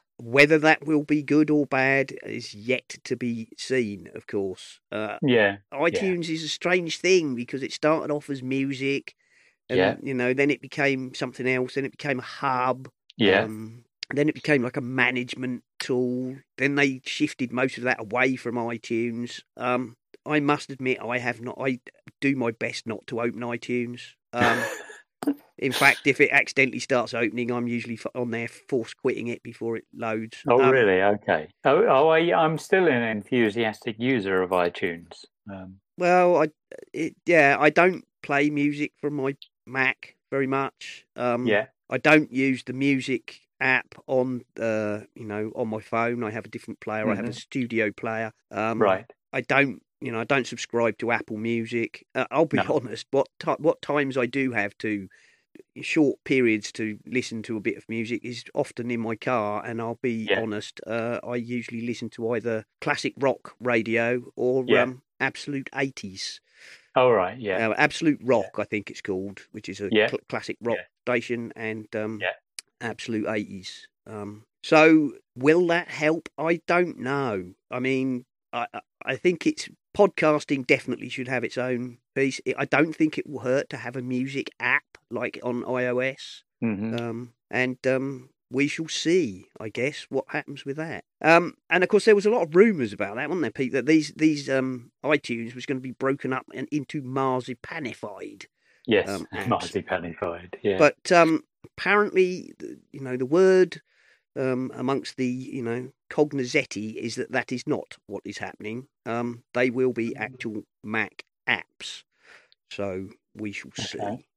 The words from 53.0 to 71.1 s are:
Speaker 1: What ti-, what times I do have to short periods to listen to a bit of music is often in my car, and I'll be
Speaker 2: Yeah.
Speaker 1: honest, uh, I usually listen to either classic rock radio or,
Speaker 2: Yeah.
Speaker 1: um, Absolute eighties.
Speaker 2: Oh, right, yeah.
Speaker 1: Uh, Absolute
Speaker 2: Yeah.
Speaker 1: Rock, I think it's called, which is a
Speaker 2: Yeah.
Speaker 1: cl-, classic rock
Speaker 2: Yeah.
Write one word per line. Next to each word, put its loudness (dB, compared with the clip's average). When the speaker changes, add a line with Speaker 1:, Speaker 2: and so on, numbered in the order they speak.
Speaker 1:
What 2
ti-, -2
what 0
times -2
I 0
do -2
have -2
to -4
short 2
periods 2
to -6
listen -4
to -6
a -4
bit -2
of -20
music -4
is -12
often -4
in -2
my -4
car, -2
and -6
I'll -6
be -2
Speaker 2:
Yeah. 2
Speaker 1:
honest, -8
uh, -4
I -6
usually -6
listen -6
to -4
either -2
classic -4
rock 0
radio 0
or, 2
Speaker 2:
Yeah. 6
Speaker 1:
um, -4
Absolute -4
eighties. -6
Speaker 2:
Oh, 8
right, 2
yeah. 0
Speaker 1:
Uh, 0
Absolute 2
Speaker 2:
Yeah. -6
Speaker 1:
Rock, 2
I 0
think -6
it's -14
called, -6
which -14
is -10
a -6
Speaker 2:
Yeah. 4
Speaker 1:
cl-, -4
classic -8
rock -2
Speaker 2:
Yeah. -10